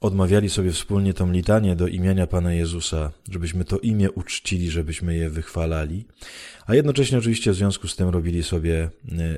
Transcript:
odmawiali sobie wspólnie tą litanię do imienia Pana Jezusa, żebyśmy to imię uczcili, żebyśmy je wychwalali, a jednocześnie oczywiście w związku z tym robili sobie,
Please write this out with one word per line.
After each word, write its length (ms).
odmawiali 480
sobie 220
wspólnie 420
tą 180
litanię 440
do 120
imienia 400
Pana 260
Jezusa, 580
żebyśmy 340
to 140
imię 320
uczcili, 600
żebyśmy 440
je 140
wychwalali, 760
a 100
jednocześnie 420
oczywiście 340
w 40
związku 320
z 80
tym 140
robili 340
sobie, 460